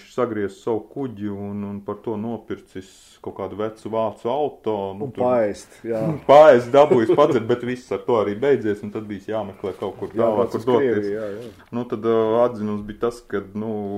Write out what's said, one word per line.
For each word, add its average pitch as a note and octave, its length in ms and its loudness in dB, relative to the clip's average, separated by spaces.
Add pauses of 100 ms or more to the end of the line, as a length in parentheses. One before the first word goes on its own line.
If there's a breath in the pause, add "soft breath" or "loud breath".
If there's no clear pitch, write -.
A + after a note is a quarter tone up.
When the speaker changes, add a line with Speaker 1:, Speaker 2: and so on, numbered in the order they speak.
Speaker 1:
sagriez G#2 500 -4
savu A2+ 300 -4
kuģi A2+ 420 -10
un, G2+ 320 -8
un G2+ 200 -8
par G2+ 200 -10
to A2+ 160 -6
nopircis G#2+ 720 -10 (300)
kaut - 200 -12
kādu F#2+ 220 -8
vecu G#2+ 340 -8
vācu A2 320 -4
auto. B2+ 480 -4 (140)
Nu, F#2+ 180 -10
Speaker 2:
Un C3 80 -10
Speaker 1:
tur - 80 -6
Speaker 2:
paēst, A#2+ 600 -2
jā. A2+ 180 -6 (160)
Speaker 1:
<laughs> - 100 -14
Paēst C3+ 480 10
dabūjis, C3 400 6
padzert, C#3 320 4
bet A#2+ 160 -2
viss B2 320 -8
ar G2 80 -4
to B2 160 0
arī G2+ 160 0
beidzies, A2+ 480 0
un G#2 80 -10
tad G#2+ 160 -8
bija G#2 300 -8
jāmeklē G2 420 -8
kaut G2 220 -8
kur F#2+ 100 -8
Speaker 2:
Jā, A2+ 140 -2
Speaker 1:
tālāk, G#2+ 160 0
Speaker 2:
brauc F#2+ 100 0
Speaker 1:
kur A2+ 100 -4
Speaker 2:
uz A2 60 -10
Speaker 1:
doties. B2 300 2
Speaker 2:
Krieviju, G2+ 180 -4
jā, G#2+ 160 -8
jā. A2 220 -14 (160)
Speaker 1:
Nu, A#2+ 180 -8
tad, A2+ 240 -6
ā, A2+ 140 2 (140)
atzinums G#2+ 440 0
bija G#2 240 -12
tas, A#2+ 160 -4
ka, G2 300 -6
nu, G#2+ 180 -8 (280)